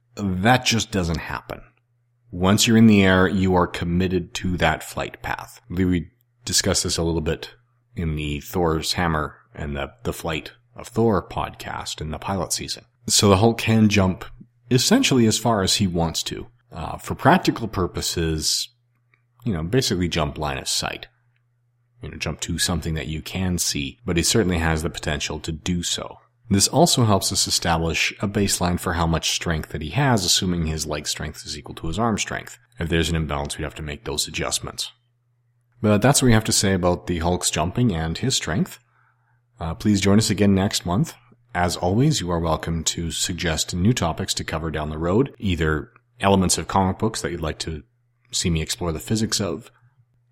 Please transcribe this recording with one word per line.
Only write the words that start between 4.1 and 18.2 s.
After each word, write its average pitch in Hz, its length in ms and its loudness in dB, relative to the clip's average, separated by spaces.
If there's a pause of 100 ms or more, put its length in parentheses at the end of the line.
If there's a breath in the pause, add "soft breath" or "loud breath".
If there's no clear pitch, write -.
to 90 220 -4
that 80 260 0
flight - 380 -10
path. - 480 -10
We 90 420 0 (320)
discussed - 400 0
this 90 140 -4
a 85 60 -2
little 82 180 0
bit 78 340 -6 (400)
in 80 220 -4
the 73 240 -6
Thor's 80 520 -2
Hammer 78 440 -2 (180)
and 73 220 -8
the, 69 160 -8 (100)
the 87 80 -4
Flight 80 400 -8 (240)
of - 140 -16
Thor 107 360 2
podcast - 760 -8
in 78 100 -6
the 76 80 -8
pilot 95 320 -4
season. - 320 -8 (240)
So - 220 4
the 95 80 8
Hulk 113 220 4
can 113 280 4
jump 95 380 2 (440)
essentially 131 580 4
as 107 100 2
far 113 240 2
as - 160 2
he 101 100 2
wants 85 360 -2
to. - 240 -10 (260)
Uh, 78 240 -10
for - 180 -8
practical 139 540 2
purposes, 82 1000 -2 (760)